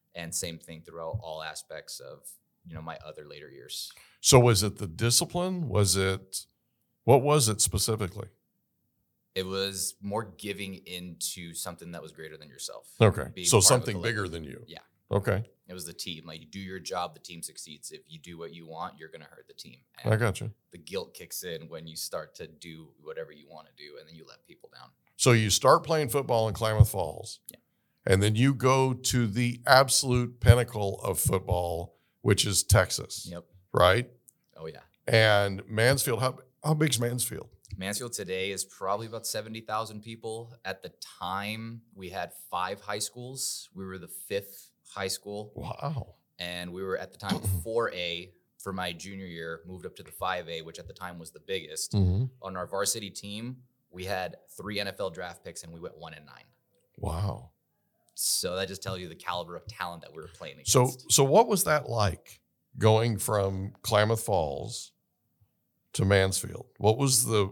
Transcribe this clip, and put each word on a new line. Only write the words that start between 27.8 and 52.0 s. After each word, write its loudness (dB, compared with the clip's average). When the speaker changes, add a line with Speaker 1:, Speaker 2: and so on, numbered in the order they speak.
Speaker 2:
And 6
then 4
you 6
go 4
to 2
the 0
absolute 4
pinnacle 6
of -2
football, 0
which 4
is 2
Texas. 2
Speaker 1:
Yep. -12
Speaker 2:
Right? 6
Speaker 1:
Oh, -14
yeah. -14
Speaker 2:
And 4
Mansfield, 2
how, -2
how 2
big's 2
Mansfield? -4
Speaker 1:
Mansfield -6
today -4
is -6
probably -4
about -10
seventy -6
thousand -6
people. -12
At -8
the -14
time, -6
we -12
had -8
five -4
high -6
schools. -8
We -10
were -10
the -14
fifth -8
high -6
school. -8
Speaker 2:
Wow. -6
Speaker 1:
And -8
we -8
were -2
at -10
the -20
time -2
Speaker 2:
<clears throat> -2
Speaker 1:
four 0
A -6
for -6
my -4
junior -12
year, -10
moved -14
up -12
to -18
the -20
five -4
A, -8
which -16
at -16
the -16
time -12
was -14
the -20
biggest. -6
Speaker 2:
Mm-hmm. 4